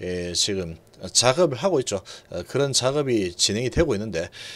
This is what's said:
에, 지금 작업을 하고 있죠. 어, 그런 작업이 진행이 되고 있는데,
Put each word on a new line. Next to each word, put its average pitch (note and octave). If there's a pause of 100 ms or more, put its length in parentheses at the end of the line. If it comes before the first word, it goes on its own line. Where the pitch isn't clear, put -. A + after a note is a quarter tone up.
에, F2+
지금 E2+ (360)
작업을 C3+
하고 E3+
있죠. G2+ (300)
어, F2+
그런 C#3
작업이 B2
진행이 A2+
되고 D3+
있는데, F#2 (280)